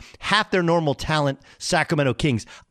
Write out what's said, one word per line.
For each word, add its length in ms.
half 320
their 120
normal 300
talent 460
Sacramento 560
Kings. 320